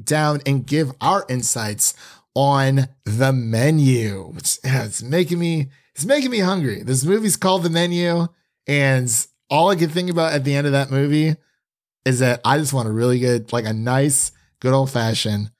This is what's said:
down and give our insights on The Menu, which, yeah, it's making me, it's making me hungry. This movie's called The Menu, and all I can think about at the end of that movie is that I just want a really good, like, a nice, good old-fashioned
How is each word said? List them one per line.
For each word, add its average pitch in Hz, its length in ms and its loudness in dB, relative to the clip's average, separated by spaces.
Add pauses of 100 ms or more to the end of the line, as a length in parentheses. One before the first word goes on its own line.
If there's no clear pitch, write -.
down 151 440 0
and 135 180 0
give 147 260 0 (100)
our 190 280 2
insights 113 640 -4 (400)
on 135 540 2 (160)
The 113 280 0
Menu, 117 1000 2
which, - 300 -6
yeah, 131 220 -2
it's 107 180 -10
making 165 340 0
me, 165 300 -2 (260)
it's 139 100 -8
making 262 280 0
me 226 80 0
hungry. 180 420 0
This 127 240 -2
movie's 208 320 0
called 190 240 0
The 170 80 0
Menu, 170 560 0 (400)
and 135 600 0 (240)
all 160 180 4
I 196 60 2
can 160 160 0
think 180 180 -2
about 165 240 0
at 143 100 0
the 139 120 0
end 143 100 0
of 143 80 0
that 139 160 0
movie 147 460 2 (720)
is 123 120 2
that 123 260 2
I 135 140 4
just 143 120 -4
want 123 160 -2
a 110 40 -2
really 123 260 0
good, 123 340 -2
like, 117 140 -2
a 110 80 -4
nice, 127 580 0 (280)
good 127 140 0
old-fashioned 113 760 -2 (100)